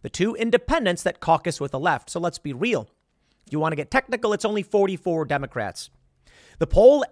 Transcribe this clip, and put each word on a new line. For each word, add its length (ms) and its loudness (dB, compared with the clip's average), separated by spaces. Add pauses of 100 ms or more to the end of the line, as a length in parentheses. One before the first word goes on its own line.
the 60 -12
two 280 -2
independents 680 -2
that 180 -4
caucus 400 -2
with 120 -6
the 60 -6
left. 300 -2
So 100 -10
let's 200 -6
be 140 -10
real. 360 -4 (580)
If 60 -12
you 80 -4
want 120 0
to 40 -4
get 140 -8
technical, 420 -2
it's 120 -2
only 180 2
forty-four 640 0
Democrats. 640 -6 (680)
The 80 0
poll 460 8